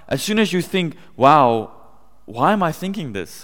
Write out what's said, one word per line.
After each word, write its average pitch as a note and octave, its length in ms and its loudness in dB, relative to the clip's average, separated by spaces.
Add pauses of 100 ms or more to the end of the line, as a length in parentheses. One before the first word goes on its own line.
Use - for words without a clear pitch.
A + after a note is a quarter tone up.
as C#3 140 -4
soon G#3+ 160 -2
as G#3+ 160 0
you F3+ 80 0
think, F3 340 -4 (200)
"Wow, B2 560 4 (540)
why C3 280 0
am G#3 80 -2
I E3 100 -2
thinking F3+ 420 -8
this? F2+ 300 -12